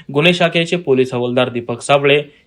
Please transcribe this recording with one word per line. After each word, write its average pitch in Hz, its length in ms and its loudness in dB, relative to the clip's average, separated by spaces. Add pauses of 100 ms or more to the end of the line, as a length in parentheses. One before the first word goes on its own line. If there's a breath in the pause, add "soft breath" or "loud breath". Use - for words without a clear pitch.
(140 loud breath)
गुन्हे 160 200 2
शाखेचे 170 420 -2
पोलीस 131 380 0
हवालदार 123 360 0
दीपक 120 320 -8
साबळे 143 420 2 (240 loud breath)